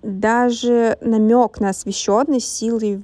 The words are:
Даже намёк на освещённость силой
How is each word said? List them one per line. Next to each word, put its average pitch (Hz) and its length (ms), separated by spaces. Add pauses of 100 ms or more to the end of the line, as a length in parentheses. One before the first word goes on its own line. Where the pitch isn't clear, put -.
Даже 233 1000
намёк 220 580
на 202 100
освещённость 226 800
силой 214 520